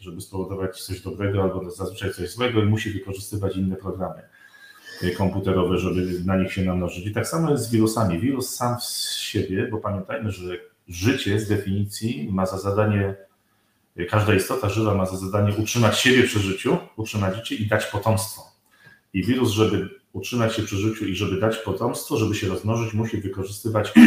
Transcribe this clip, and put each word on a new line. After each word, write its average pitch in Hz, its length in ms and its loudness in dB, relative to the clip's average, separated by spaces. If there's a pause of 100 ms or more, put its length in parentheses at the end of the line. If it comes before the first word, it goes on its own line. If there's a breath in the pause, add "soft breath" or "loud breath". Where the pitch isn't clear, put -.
żeby 92 200 -14
spowodować 95 640 -8
coś 95 180 -10
dobrego 101 420 -2
albo 92 280 -2
zazwyczaj 95 420 -6
coś 87 180 -6
złego 113 320 2
i 107 40 4
musi 107 240 2
wykorzystywać 95 640 -6
inne 95 200 0
programy, 92 460 -8 (800 loud breath)
y, 90 80 2
komputerowe, 92 680 0
żeby 90 280 0 (180)
na 95 120 2
nich 92 160 0
się 95 100 -2
namnożyć. 90 440 -2
I 104 60 -4
tak 107 160 -4
samo 160 220 0
jest 123 140 2
z 113 60 -8
wirusami. 110 480 2
Wirus 127 360 -2
sam 120 260 -2
z - 340 -6
siebie, - 560 -2
bo 107 80 -4
pamiętajmy, 104 520 -4
że 90 260 -8 (320)
życie 98 520 0
z 107 80 -6
definicji 101 840 -2
ma 95 140 0
za 95 120 -4
zadanie, 101 560 2 (880)
y, 87 60 -2
każda 104 280 4
istota 95 340 0
żywa 107 260 2
ma 95 120 2
za 92 100 -4
zadanie 101 400 2
utrzymać 107 420 4
siebie 127 240 6
przy - 160 2
życiu, 101 400 2 (180)
utrzymać 101 400 -2
życie - 180 -6
i 110 120 -2
dać 107 200 0
potomstwo. - 560 -2 (720 soft breath)
I 92 120 0
wirus, 123 260 2
żeby 101 380 2 (240)
utrzymać 110 420 -2
się 107 80 -2
przy 101 140 -6
życiu 107 300 -2
i 95 80 -2
żeby 90 260 -2
dać 110 160 2
potomstwo, 123 600 -4
żeby 107 180 2
się 98 140 -2
rozmnożyć, 110 460 -2
musi 110 220 -2
wykorzystywać 98 800 -4
<clears throat> - 120 12